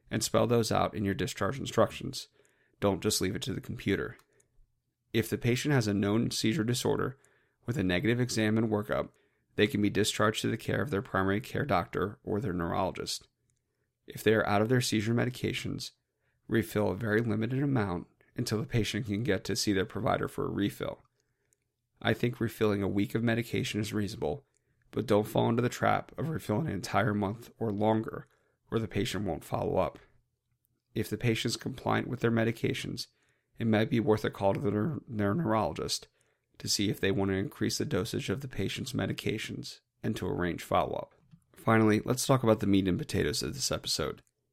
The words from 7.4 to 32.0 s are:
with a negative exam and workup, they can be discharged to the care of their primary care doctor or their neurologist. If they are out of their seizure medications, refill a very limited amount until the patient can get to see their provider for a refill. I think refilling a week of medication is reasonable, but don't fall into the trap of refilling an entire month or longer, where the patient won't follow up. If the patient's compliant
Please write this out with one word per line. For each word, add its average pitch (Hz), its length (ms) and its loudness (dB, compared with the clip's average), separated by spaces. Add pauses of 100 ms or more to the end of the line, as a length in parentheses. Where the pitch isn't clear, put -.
with 123 120 -4
a 98 60 2
negative 92 380 2
exam 110 360 2
and 113 120 2
workup, 101 400 0 (480)
they 104 100 6
can 104 140 0
be 104 80 4
discharged 107 520 2
to 113 80 0
the 113 80 -2
care 107 240 -2
of 101 100 -4
their 98 100 0
primary 98 400 0
care - 240 -4
doctor 92 580 -2
or 98 160 -2
their 107 140 -2
neurologist. 90 760 -2 (800)
If - 160 -12
they 107 100 6
are 110 140 2
out 104 140 2
of 110 80 2
their 127 120 4
seizure 110 320 2
medications, 120 800 -2 (560)
refill 104 440 0
a 92 40 -4
very 107 260 2
limited 113 420 0
amount 104 420 0 (320)
until 113 220 -2
the 113 80 -4
patient 104 400 0
can 104 160 -2
get 98 220 0
to 98 100 -2
see - 180 2
their 92 120 2
provider 98 420 0
for 98 180 -6
a 90 60 -4
refill. - 480 -2 (1000)
I 110 120 2
think 120 260 -2
refilling 104 440 2
a 95 40 0
week 101 280 0
of 117 80 -2
medication 113 560 -2
is 107 140 -4
reasonable, 92 500 -4 (480)
but - 160 -4
don't 107 180 4
fall 117 240 2
into 117 140 2
the 120 60 2
trap 104 500 0
of 85 100 -4
refilling 107 380 -2
an 98 60 -4
entire 101 420 0
month 101 420 -4
or 110 140 -4
longer, 110 560 0 (420)
where 113 100 0
the 110 80 -2
patient 101 380 -2
won't 80 180 -4
follow 90 340 -2
up. - 200 0 (960)
If 113 160 -2
the 104 80 -4
patient's 117 400 0
compliant 113 500 -2